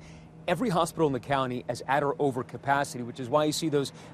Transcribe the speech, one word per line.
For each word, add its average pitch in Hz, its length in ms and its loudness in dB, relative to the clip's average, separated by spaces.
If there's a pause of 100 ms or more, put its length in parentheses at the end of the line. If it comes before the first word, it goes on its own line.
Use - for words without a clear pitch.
(480)
Every 175 220 0
hospital 165 380 2
in 139 60 2
the 123 60 0
county 131 480 0
is 120 220 -4
at 139 120 4
or 143 160 0
over 127 280 2
capacity, 135 580 -2
which 120 160 -10
is 127 80 -6
why 147 160 4
you 151 80 2
see 160 160 0
those 143 240 2 (220)